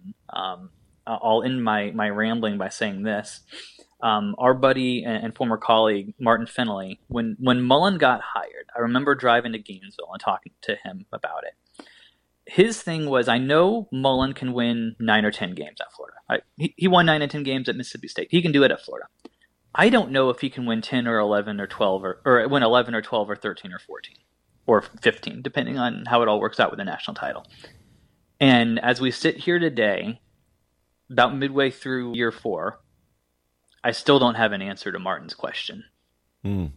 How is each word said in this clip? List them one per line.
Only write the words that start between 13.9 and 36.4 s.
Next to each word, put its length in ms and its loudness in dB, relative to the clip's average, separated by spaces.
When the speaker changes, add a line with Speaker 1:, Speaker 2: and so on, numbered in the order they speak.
Speaker 1:
Mullen 420 0
can 200 -6
win 460 -2
nine 260 4
or 60 2
ten 240 -6
games 260 -12
at 100 -12
Florida. 260 -18
I, 80 0
he, 220 -6
he 100 0
won 180 6
nine 160 2
and 100 -4
ten 120 -6
games 240 -4
at 80 -4
Mississippi 320 -12
State. 220 -8
He 120 4
can 100 0
do 120 6
it 80 6
at 100 -4
Florida. 260 -14
I 140 6
don't 220 2
know 180 4
if 100 -2
he 100 -4
can 160 -8
win 160 -2
ten 260 -2
or 120 2
eleven 400 0
or 80 -6
twelve 380 0
or, 180 -8
or 240 4
win 160 2
eleven 320 2
or 60 -2
twelve 280 -2
or 60 -4
thirteen 380 -10
or 60 -14
fourteen 360 -20
or 160 6
fifteen, 400 -2
depending 360 -6
on 300 -4
how 140 4
it 80 2
all 100 2
works 200 -4
out 100 4
with 80 -12
the 80 -8
national 300 -10
title." 300 -10
And 400 4
as 220 0
we 100 0
sit 260 -2
here 220 0
today, 640 0
about 240 4
midway 340 0
through 460 -6
year 160 0
four, 480 -6
I 80 0
still 280 4
don't 160 4
have 180 2
an 80 -4
answer 320 -8
to 60 -6
Martin's 340 -6
question. 500 -10